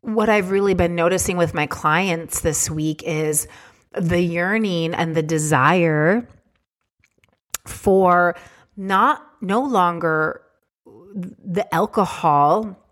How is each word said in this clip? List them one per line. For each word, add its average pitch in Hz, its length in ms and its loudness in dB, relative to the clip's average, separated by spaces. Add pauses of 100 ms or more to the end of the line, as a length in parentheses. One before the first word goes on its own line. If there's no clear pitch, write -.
what 214 280 -2
I've 202 240 2
really 196 220 2
been 175 200 0
noticing 180 420 0
with 170 180 0
my 151 120 -2
clients 165 720 -2
this 156 300 -2
week 156 320 -4
is 156 460 -4 (460)
the 175 260 0
yearning 175 760 -2
and 165 220 -2
the 160 80 0
desire 156 1040 2 (1400)
for 175 720 2 (400)
not, 196 500 0 (140)
no 208 240 -2
longer 170 800 0 (760)
the 185 580 -6
alcohol 175 1040 0 (120)